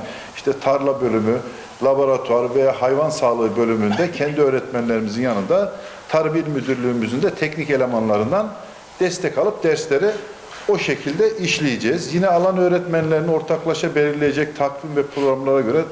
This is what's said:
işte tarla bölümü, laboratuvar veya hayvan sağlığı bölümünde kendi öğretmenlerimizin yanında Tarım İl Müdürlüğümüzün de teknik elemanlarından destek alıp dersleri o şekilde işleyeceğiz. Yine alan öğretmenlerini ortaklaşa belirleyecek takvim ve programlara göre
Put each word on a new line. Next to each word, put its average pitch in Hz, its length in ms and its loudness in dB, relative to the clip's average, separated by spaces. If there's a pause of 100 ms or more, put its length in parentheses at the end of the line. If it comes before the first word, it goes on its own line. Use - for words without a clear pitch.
(360)
işte - 240 -2
tarla 135 420 0
bölümü, 113 360 2 (460)
laboratuvar 131 720 2
veya 135 260 2
hayvan 139 280 2
sağlığı 117 480 0
bölümünde 113 540 2
kendi 147 300 -2
öğretmenlerimizin 117 800 0
yanında 127 520 0 (360)
Tarım 156 260 2
İl 151 120 0
Müdürlüğümüzün 123 760 -2
de 196 80 2
teknik 156 400 -4
elemanlarından 123 800 2 (520)
destek 165 380 -2
alıp 202 260 0
dersleri 156 480 2 (580)
o 208 80 4
şekilde 170 600 0
işleyeceğiz. 147 760 -2
Yine 180 140 2
alan 180 300 4
öğretmenlerini 165 720 2
ortaklaşa 160 640 0
belirleyecek 147 640 0
takvim 143 380 -4
ve 143 80 2
programlara 139 580 2
göre 127 200 2 (100)